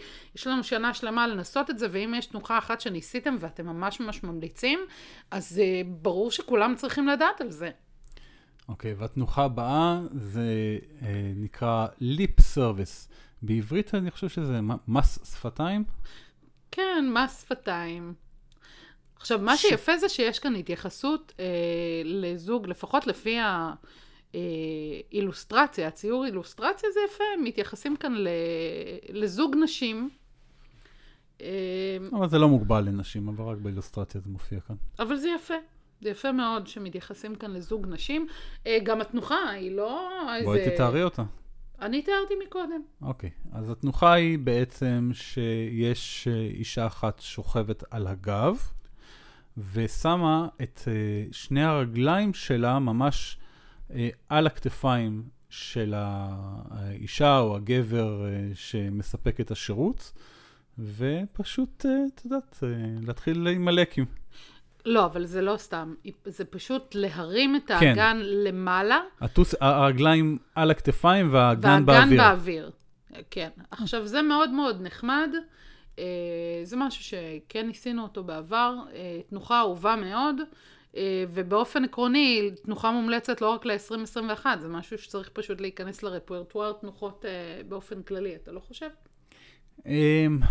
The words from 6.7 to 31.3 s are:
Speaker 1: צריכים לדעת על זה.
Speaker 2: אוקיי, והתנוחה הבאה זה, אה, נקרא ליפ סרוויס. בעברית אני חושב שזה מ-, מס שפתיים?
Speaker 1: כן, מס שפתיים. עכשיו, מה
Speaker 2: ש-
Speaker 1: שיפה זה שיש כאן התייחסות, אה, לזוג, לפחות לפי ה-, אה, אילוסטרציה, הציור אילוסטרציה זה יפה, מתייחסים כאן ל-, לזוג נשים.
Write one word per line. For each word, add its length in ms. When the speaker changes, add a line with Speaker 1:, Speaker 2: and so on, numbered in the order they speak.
Speaker 1:
צריכים 320
לדעת 340
על 100
זה. 180
Speaker 2:
אוקיי, 240
והתנוחה 500
הבאה 580
זה, 640
אה, 340
נקרא 520
ליפ 420
סרוויס. 680
בעברית 540
אני 160
חושב 180
שזה 320
מ-, 160
מס 460
שפתיים? 500
Speaker 1:
כן, 420
מס 280
שפתיים. 720
עכשיו, 240
מה 180
Speaker 2:
ש- 40
Speaker 1:
שיפה 360
זה 120
שיש 300
כאן 160
התייחסות, 840
אה, 60
לזוג, 640
לפחות 400
לפי 320
ה-, 340
אה, 40
אילוסטרציה, 760
הציור 380
אילוסטרציה 680
זה 120
יפה, 180
מתייחסים 520
כאן 200
ל-, 120
לזוג 540
נשים. 460